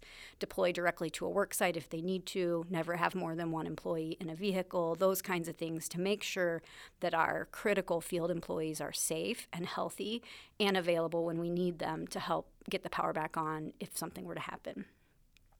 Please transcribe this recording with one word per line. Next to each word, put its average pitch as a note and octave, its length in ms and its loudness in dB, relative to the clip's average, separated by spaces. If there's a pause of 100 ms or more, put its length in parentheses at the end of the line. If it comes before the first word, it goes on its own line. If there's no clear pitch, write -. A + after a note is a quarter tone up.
(400)
deploy F#3 320 2
directly E3+ 400 0
to - 140 -4
a F3+ 40 0
work F#3+ 240 2
site F3 240 4
if D3 100 -8
they E3 140 -4
need F3+ 260 0
to, E3+ 400 2
never E3+ 280 0
have E3+ 180 4
more E3+ 220 0
than E3 160 0
one D#3+ 160 0
employee D#3+ 520 -2
in F3 80 -6
a D#3+ 80 -4
vehicle, F#3 600 0
those F#3+ 260 4
kinds E3+ 260 0
of E3 80 -4
things D#3+ 340 -4
to E3+ 100 -4
make G3+ 240 0
sure E3+ 400 0 (360)
that F3 140 0
our D#3+ 380 4
critical F#3+ 500 2
field E3+ 300 0
employees D#3+ 500 -2
are D3 120 -4
safe E3+ 600 -2
and E3+ 140 0
healthy G3+ 560 -4 (360)
and G3+ 160 6
available E3+ 500 4
when E3 140 0
we E3+ 120 0
need F3 260 2
them D#3+ 300 -2
to - 120 -6
help E3+ 300 0 (200)
get F#3 120 -2
the E3+ 80 -8
power E3 240 0
back D#3+ 240 -4
on D#3 420 -2
if - 160 -10
something E3+ 300 -6
were E3 100 -6
to - 60 -6
happen. - 440 -8 (760)